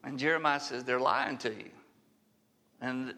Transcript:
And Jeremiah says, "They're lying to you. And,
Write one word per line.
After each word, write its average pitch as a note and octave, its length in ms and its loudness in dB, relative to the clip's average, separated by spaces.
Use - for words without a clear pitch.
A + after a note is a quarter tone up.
And C3+ 160 -6
Jeremiah D3+ 400 4
says, B2+ 240 -6
"They're B2 160 2
lying C3 400 2
to - 100 -2
you. - 200 -8
And, B2+ 380 -4